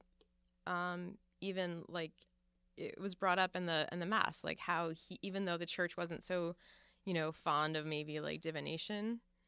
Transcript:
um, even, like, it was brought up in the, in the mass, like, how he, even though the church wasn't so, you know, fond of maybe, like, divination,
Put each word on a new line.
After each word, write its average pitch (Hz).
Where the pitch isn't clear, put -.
um, 180
even, 185
like, 165
it -
was 190
brought 185
up 185
in 180
the, 160
in 175
the 170
mass, -
like, 160
how 170
he, 165
even 196
though 175
the 170
church 175
wasn't 170
so, 175
you 190
know, 160
fond 156
of 151
maybe, 151
like, 151
divination, 165